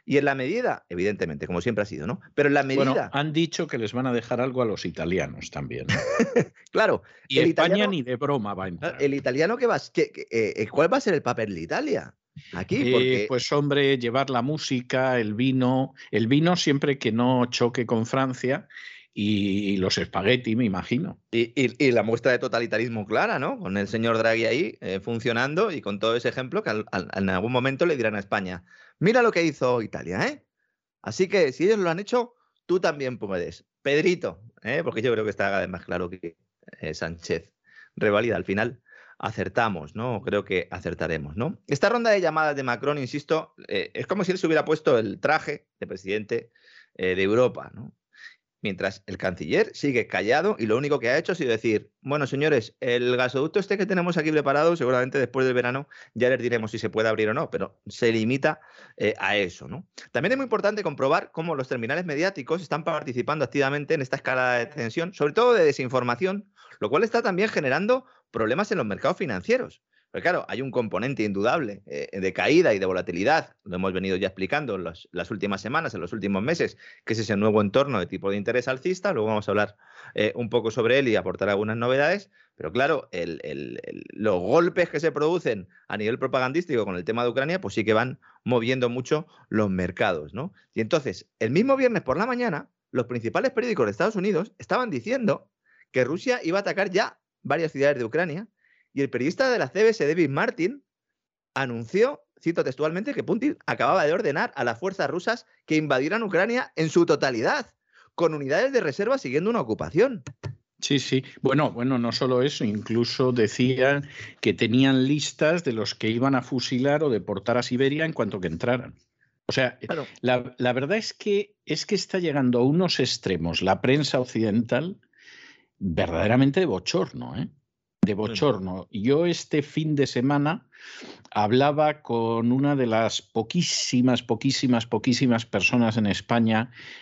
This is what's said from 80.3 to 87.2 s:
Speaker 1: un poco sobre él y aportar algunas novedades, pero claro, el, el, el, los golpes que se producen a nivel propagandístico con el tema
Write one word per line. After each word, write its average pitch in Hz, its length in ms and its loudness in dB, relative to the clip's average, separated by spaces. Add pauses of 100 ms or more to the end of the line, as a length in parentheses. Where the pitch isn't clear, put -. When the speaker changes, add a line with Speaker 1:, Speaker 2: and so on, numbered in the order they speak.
Speaker 1:
un 117 140 -6
poco 113 200 0
sobre 117 300 2
él 135 80 2
y 110 80 4
aportar 92 320 -2
algunas 107 300 0
novedades, 139 520 0 (260)
pero 78 180 -10
claro, 139 400 0
el, 85 300 -4
el, 69 400 -10
el, - 260 -14
los 104 320 0
golpes 170 480 2
que 151 100 -4
se 156 140 0
producen 147 560 -2 (180)
a - 80 -8
nivel 107 240 -2
propagandístico 131 640 0
con 95 140 -4
el 90 80 -6
tema 117 180 0